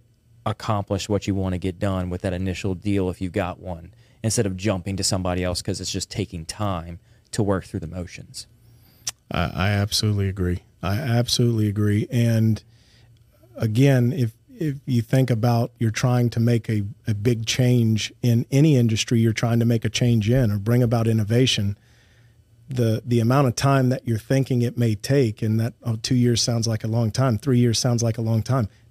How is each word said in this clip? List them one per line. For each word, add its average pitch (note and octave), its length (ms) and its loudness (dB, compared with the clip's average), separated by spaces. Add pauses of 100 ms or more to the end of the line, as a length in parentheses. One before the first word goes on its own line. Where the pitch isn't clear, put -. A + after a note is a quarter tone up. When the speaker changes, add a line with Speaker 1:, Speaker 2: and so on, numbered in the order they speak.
(460)
Speaker 1:
accomplished G2+ 640 -4
what G2+ 200 -2
you G2 80 0
wanna F#2 240 -4
get F2+ 180 -6
done F#2 320 -4
with F2+ 120 -6
that F#2 120 -4
initial F#2+ 400 -4
deal F#2+ 360 -2
if F2+ 120 -8
you've F2+ 100 -6
got F2+ 280 -4
one, F2 340 -14 (300)
instead A2 240 0
of F#2 100 -4
jumping F#2+ 380 -4
to F#2+ 80 -6
somebody F#2 400 -2
else F2+ 180 -4
'cause F#2 180 -6
it's F2+ 120 -8
just - 180 -8
taking F2+ 360 -8
time F2 540 -8 (320)
to A2+ 120 -2
work G2 220 0
through F#2+ 160 -8
the D#2+ 60 -12
motions. - 600 -14 (800)
Speaker 2:
I, - 140 -2
I F2+ 260 -2
absolutely G2+ 600 0
agree. F2+ 340 -4 (180)
I F#2 140 -2
absolutely A#2+ 720 0
agree. G#2 420 0
And A2+ 540 2 (920)
again, B2 580 4
if, A#2 200 -2 (260)
if D3 260 -4
you A#2+ 160 0
think C3 280 2
about A#2+ 480 0
you're A2+ 140 0
trying A#2+ 400 2
to - 80 -4
make A#2 300 2
a, G#2 140 0 (240)
a A#2 60 0
big A2+ 320 0
change A#2 680 2 (100)
in A#2+ 300 2
any C#3+ 240 4
industry A#2 440 2
you're A2+ 120 4
trying A#2 280 0
to A#2 60 2
make A#2 200 0
a G#2+ 40 0
change A#2 400 2
in B2 220 2
or G#2 60 -2
bring A#2 240 2
about A2+ 260 2
innovation, A2 720 2 (880)
the, A#2 380 0
the A#2+ 140 2
amount B2+ 280 4
of A#2 80 0
time C3+ 340 2
that - 180 -2
you're A2+ 100 0
thinking C3+ 440 0
it A#2+ 160 -2
may A#2 180 2
take, C3 460 0
and A2 180 2
that, A2+ 140 -2 (100)
oh, A2+ 140 -4
two C3 180 -2
years A#2+ 260 4
sounds A#2 260 0
like A2+ 160 -2
a A2+ 40 -4
long A2 240 0
time, B2+ 260 0
three B2 220 2
years A#2+ 180 4
sounds A#2+ 240 0
like A#2 160 0
a A#2 40 -6
long A2+ 200 0
time. B2 260 -2 (240)